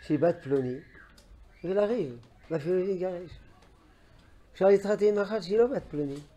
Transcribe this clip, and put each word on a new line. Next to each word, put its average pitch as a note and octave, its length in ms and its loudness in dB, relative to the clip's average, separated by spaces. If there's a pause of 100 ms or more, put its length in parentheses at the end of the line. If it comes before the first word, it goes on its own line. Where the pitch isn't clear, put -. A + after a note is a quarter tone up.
שהיא D3+ 180 0
בת E3+ 240 2
פלוני C3 320 0 (880)
ולריב, F#3+ 540 -2 (340)
ואפילו F3 340 -2
להתגרש. F3+ 460 -6 (1200)
אפשר F#3+ 120 0
להתחתן G3 400 4
עם G#3 140 4
אחת G3+ 240 -2
שהיא F#3+ 140 -2
לא A#3 100 6
בת B3 240 -4
פלוני. C#3+ 280 -4 (180)